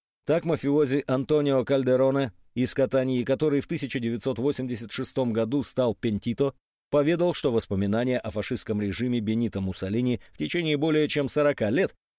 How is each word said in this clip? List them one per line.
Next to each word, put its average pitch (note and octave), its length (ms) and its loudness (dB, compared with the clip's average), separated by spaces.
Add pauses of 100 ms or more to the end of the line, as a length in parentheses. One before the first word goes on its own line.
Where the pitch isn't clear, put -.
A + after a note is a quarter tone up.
(260)
Так E3 200 0
мафиози C#3+ 600 0
Антонио C3+ 580 2
Кальдероне C3+ 680 2 (220)
из A#2+ 200 0
Катании, C3 500 0
который C#3 360 2
в - 80 -4
тысяча D3 320 -4
девятьсот A#2 400 -2
восемьдесят B2 520 -4
шестом B2+ 420 -2
году A2+ 300 0
стал B2 320 0
пентито, A#2 580 -2 (380)
поведал, D#3+ 420 4
что - 180 0
воспоминания A2 680 0
о A2+ 100 -10
фашистском G#2+ 500 -4
режиме A#2 400 -2
Бенито A2 420 -2
Муссолини G#2+ 600 -2 (100)
в - 60 -20
течение D3+ 400 -2
более D3+ 300 2
чем C#3+ 200 -2
сорока C#3+ 440 2
лет F3 220 0 (260)